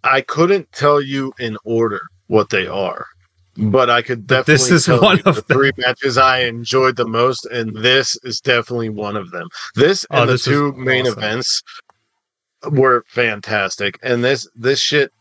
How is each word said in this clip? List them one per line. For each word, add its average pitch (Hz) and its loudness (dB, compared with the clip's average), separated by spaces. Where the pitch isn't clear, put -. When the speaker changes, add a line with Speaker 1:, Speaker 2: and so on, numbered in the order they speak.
Speaker 1:
I 135 2
couldn't 170 0
tell 147 2
you 135 -6
in 113 -6
order 113 -2
what 107 2
they 95 -2
are, 95 -6
but 120 2
I 120 4
could 117 -8
Speaker 2:
But 127 2
this 151 4
Speaker 1:
definitely 180 6
Speaker 2:
is - 4
Speaker 1:
tell 127 4
Speaker 2:
one 196 6
Speaker 1:
you - 0
the 196 6
Speaker 2:
of 143 2
them. - 2
Speaker 1:
three 135 2
matches 127 -2
I 131 4
enjoyed 123 0
the 117 -2
most, 120 0
and 113 -6
this 123 2
is 123 -8
definitely 117 -2
one 104 -6
of 90 -8
them. 85 -10
This 170 2
Speaker 2:
Oh, 135 0
Speaker 1:
and 117 2
the 127 2
Speaker 2:
this - -4
was 135 0
Speaker 1:
two 143 0
main 127 -2
Speaker 2:
awesome. 104 -4
Speaker 1:
events 107 -4
were 131 2
fantastic, 104 -4
and 120 -2
this, 127 -2
this 127 -2
shit 143 0